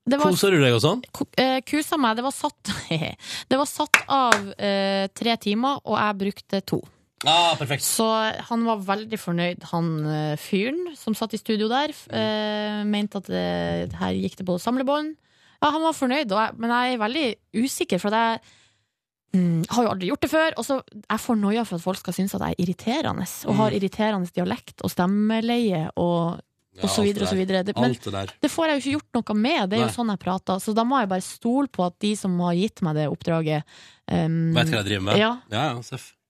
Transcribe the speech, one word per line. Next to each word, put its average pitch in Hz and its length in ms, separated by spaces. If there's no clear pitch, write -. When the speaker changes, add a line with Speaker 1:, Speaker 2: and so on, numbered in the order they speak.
Speaker 1:
Det 269 200
var 302 80
Speaker 2:
Koser 190 240
du 175 80
deg 127 160
og 104 60
sånn? 190 240
Speaker 1:
Ko-, - 260
eh, 262 300
kusa 302 340
meg. 233 220
Det 247 80
var 277 80
satt, - 360
<laughs> - 460
det 262 60
var 196 100
satt - 360
av, 226 500
eh, 196 560
tre 226 280
timer, 233 440
og 214 160
jeg 214 220
brukte 196 420
to. - 220
Speaker 2:
Ah, 165 360
perfekt. 139 260
Speaker 1:
Så - 220
han 233 240
var 220 180
veldig 214 320
fornøyd, 175 480
han, 170 220
eh, 151 320
fyren 269 580
som 220 240
satt 220 160
i 214 80
studio 214 280
der. 277 220
F-, - 180
eh, 214 760
mente 208 320
at, 190 160
eh, - 580
her 185 220
gikk 190 240
det 190 100
på 180 140
samlebånd. 285 540
Ja, 294 80
han 311 100
var 320 140
fornøyd, 254 360
og 202 100
jeg, 220 180
men 233 100
jeg 247 240
er 233 60
veldig 247 260
usikker, 269 380
for 202 100
jeg, 226 280
mm, 175 360
har 233 160
jo 208 80
aldri 185 180
gjort 285 80
det 285 100
før, 320 300
og 233 60
så 269 140
jeg 214 320
får 233 160
noia 214 260
for 180 120
at 165 40
folk 185 200
skal 185 120
synes 190 220
at - 80
jeg 165 100
er 180 120
irriterende, 220 580
og 208 80
har 214 160
Speaker 2:
Mm. 208 80
Speaker 1:
irriterende 196 520
dialekt - 520
og 190 80
stemmeleie 214 1040
og, 170 440
Speaker 2:
Ja, - 60
Speaker 1:
og 190 80
så 214 120
Speaker 2:
alt 202 40
Speaker 1:
videre 202 80
Speaker 2:
det 208 80
Speaker 1:
og 185 60
så 190 100
Speaker 2:
der. 185 80
Speaker 1:
videre. 190 180
Det, 202 120
men - 80
Speaker 2:
Alt 127 180
det 101 100
der. 98 140
Speaker 1:
det 294 80
får 330 160
jeg 302 80
jo 277 80
ikke 277 180
gjort - 140
noe 220 260
med, 240 300
det 220 80
er 233 40
jo 220 40
Speaker 2:
Nei. 226 80
Speaker 1:
sånn 233 160
jeg 190 80
prater, 185 420
så 214 140
da 226 100
må 269 160
jeg 202 80
bare 190 140
stole 254 460
på 180 180
at 175 140
de 208 160
som 180 240
har 175 140
gitt 190 280
meg 156 140
det 151 120
oppdraget, 156 540
ehm, 165 460
Speaker 2:
Vet 165 140
hva 117 140
de 98 80
driver 101 120
med? 104 160
Speaker 1:
Ja. 226 200
Speaker 2:
Ja, 123 240
ja, 120 80
seff. - 320